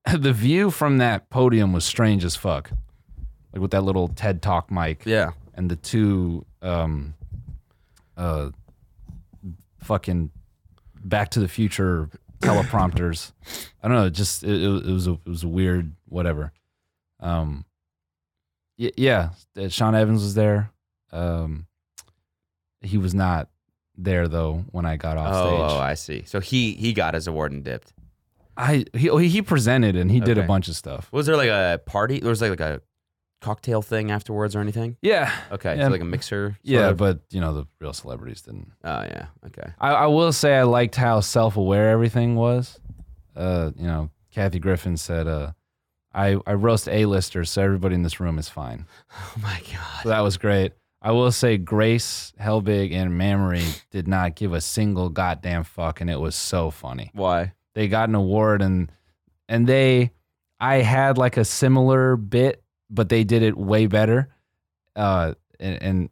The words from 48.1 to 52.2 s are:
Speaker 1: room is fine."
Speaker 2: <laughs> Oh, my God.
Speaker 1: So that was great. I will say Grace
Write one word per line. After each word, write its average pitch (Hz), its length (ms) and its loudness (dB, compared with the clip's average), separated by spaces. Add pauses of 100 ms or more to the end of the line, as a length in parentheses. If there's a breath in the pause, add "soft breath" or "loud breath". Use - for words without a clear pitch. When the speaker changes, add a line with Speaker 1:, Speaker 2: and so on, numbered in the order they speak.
Speaker 1:
room 85 180 -2
is 78 80 -8
fine." 65 380 -12 (140)
Speaker 2:
<laughs> - 120 -20
Oh, - 300 -18
my 98 180 -6 (100)
God. - 340 -12
Speaker 1:
So 117 60 -4
that 110 120 2
was 98 160 0
great. 101 340 0 (300)
I 110 100 -2
will 123 220 4
say 117 240 2
Grace 110 760 0 (100)